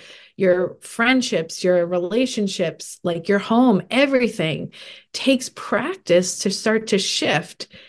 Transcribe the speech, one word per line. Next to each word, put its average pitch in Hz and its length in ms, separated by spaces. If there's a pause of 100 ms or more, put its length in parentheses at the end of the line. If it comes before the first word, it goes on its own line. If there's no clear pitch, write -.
(360)
your 185 440
friendships, 233 800
your 180 240
relationships, 185 1160
like, 170 260
your 202 100
home, 226 520
everything 240 840 (400)
takes - 380
practice 208 920
to 196 100
start 220 380
to 196 100
shift - 720 (200)